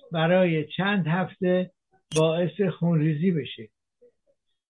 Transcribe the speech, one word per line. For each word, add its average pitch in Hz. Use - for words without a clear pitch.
برای 165
چند 190
هفته 180
باعث 160
خونریزی 165
بشه. -